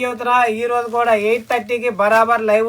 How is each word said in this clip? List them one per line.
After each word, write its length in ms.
చెబుతున్నా, 340
ఈ 120
రోజు 240
కూడా 180
ఎయిట్ 240
థర్టీకి 480
బరాబర్ 500
లైవ్ 180